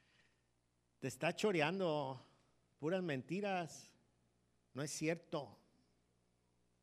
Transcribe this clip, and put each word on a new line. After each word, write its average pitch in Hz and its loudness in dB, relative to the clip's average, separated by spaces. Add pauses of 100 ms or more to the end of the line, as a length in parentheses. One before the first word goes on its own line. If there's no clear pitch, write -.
(1000)
Te 131 -4
está 165 0
choreando, 156 2 (540)
puras 180 0
mentiras, 175 -2 (800)
no 127 -4
es 147 -2
cierto". 156 -2 (1200)